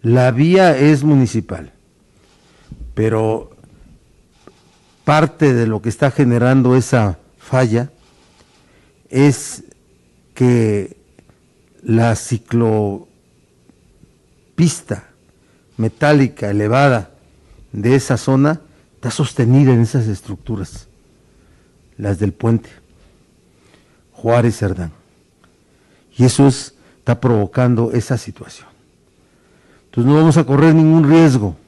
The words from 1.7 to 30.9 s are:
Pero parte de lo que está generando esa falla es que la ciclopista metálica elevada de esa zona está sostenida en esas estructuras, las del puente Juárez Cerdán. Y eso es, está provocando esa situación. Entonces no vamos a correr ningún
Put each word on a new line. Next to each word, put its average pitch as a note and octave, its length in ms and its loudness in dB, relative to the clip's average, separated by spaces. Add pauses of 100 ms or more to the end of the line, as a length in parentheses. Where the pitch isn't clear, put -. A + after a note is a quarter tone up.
Pero A2 560 -4 (1500)
parte D3 500 2
de A#2 120 0
lo A2 160 -4
que A#2 60 -6
está C3+ 220 -2
generando B2+ 680 2
esa A2+ 420 0 (200)
falla B2 520 -2 (1200)
es - 540 0 (680)
que A2+ 640 0 (840)
la A2+ 340 0
ciclopista A2 920 -4 (2750)
metálica B2+ 760 -2
elevada A2 600 0 (640)
de G#2 240 0
esa C3 200 -2
zona C#3+ 440 0 (340)
está - 160 -10
sostenida C3 640 2
en A#2 80 4
esas A2+ 260 -2
estructuras, G#2+ 800 -10 (1120)
las G2+ 200 -6
del G2 140 -4
puente A2+ 380 -4 (1400)
Juárez A#2 460 -2
Cerdán. F2 340 -6 (1200)
Y B2 80 2
eso C#3 220 2
es, - 280 -2 (240)
está - 220 -4
provocando A#2+ 720 0
esa A#2+ 240 -4
situación. - 520 -16 (1160)
Entonces A#2+ 220 -2
no D3 80 4
vamos D#3+ 200 4
a D#3+ 80 2
correr C#3+ 300 2
ningún D#3+ 340 4